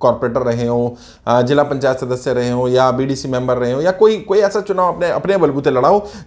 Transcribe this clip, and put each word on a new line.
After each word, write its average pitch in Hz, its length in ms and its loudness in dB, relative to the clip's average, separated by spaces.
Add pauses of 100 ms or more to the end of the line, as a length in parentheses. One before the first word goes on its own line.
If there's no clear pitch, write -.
कॉरपोरेटर 123 400 0
रहे 120 260 -2
हो, 120 300 -2 (300)
अ, 120 160 2
जिला 143 200 2
पंचायत 135 360 -2
सदस्य 127 340 -4
रहे 123 180 -2
हो 123 180 -2
या 127 220 4
बीडीसी 135 380 -2
मेंबर 127 280 -2
रहे 123 160 -2
हो 135 80 -2
या 175 100 0
कोई, 214 260 4
कोई 190 220 -2
ऐसा 202 220 0
चुनाव 185 340 -2
अपने, 170 160 -2
अपने 190 260 0
बलबूते 143 340 0
लड़ा 131 180 2
हो 202 180 2 (200)